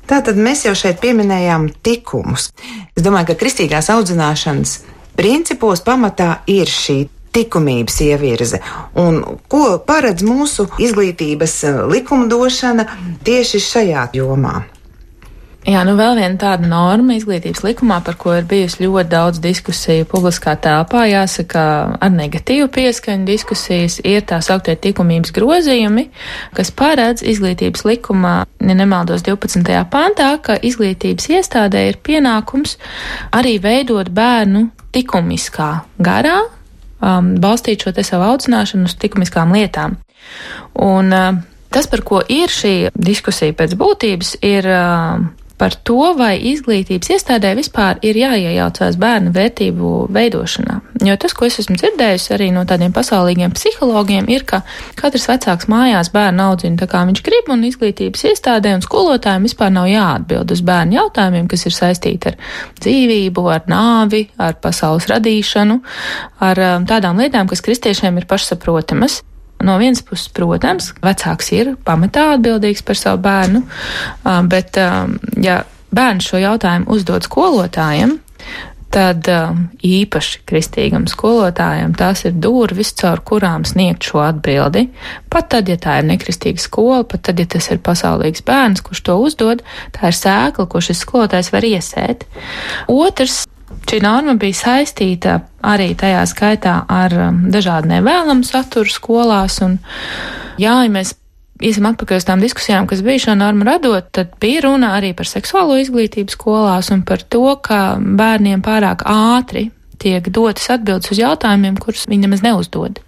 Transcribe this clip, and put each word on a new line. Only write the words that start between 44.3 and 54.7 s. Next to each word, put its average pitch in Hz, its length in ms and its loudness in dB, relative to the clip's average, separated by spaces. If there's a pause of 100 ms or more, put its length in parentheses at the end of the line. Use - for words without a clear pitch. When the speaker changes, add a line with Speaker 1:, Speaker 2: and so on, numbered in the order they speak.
Speaker 2:
ir, 196 300 0
uh, 175 560 0 (280)
par - 200 -2
to, 277 380 2
vai 240 280 2
izglītības 226 760 -2
iestādē 220 420 0
vispār 202 460 -2
ir 214 180 2
jāiejaucās 175 800 0
bērnu 202 320 2
vērtību 180 600 0 (180)
veidošanā. - 680 -2 (200)
Jo 196 160 2
tas, - 180 -2
ko 240 140 0
es 240 120 -4
esmu 190 200 -2
dzirdējusi 226 560 0
arī 196 160 0
no 180 160 0
tādiem 180 240 2
pasaulīgiem 180 640 0
psihologiem, 208 720 0
ir, 262 160 0
ka 190 180 -2 (340)